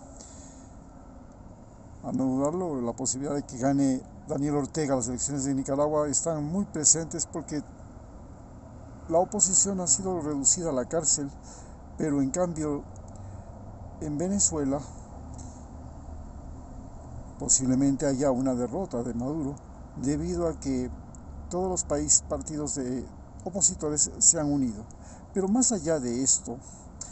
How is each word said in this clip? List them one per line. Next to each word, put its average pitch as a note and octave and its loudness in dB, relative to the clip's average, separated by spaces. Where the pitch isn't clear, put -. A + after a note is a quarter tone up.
A A#2+ -4
no B2+ 0
dudarlo, C#3+ 2
la A#2 0
posibilidad C3 -2
de C#3+ 0
que C3+ -10
gane C3+ 4
Daniel D3 0
Ortega C#3+ 2
las A#2+ 0
elecciones C3 -2
de C#3 2
Nicaragua D3 2
están D3+ 0
muy F#3+ 0
presentes D#3+ 2
porque D3 -4
la E3 6
oposición G3 4
ha E3+ 0
sido F#3 2
reducida D3 4
a C#3+ 2
la B2 2
cárcel, D3 2
pero C#3+ 4
en C3+ 4
cambio D#3 0
en D3+ -2
Venezuela D#3+ 2
posiblemente C3+ 4
haya C#3 4
una B2+ 4
derrota B2 -2
de A#2+ -4
Maduro C#3 -2
debido E3 0
a D#3+ -2
que B2+ 0
todos F#3 0
los F3+ 0
países, D3 4
partidos D3 -2
de B2+ -2
opositores E3+ 2
se E3 8
han D3 2
unido. A#2+ 2
Pero F#3+ 2
más B3 6
allá D#3+ 2
de B2 2
esto, C3 2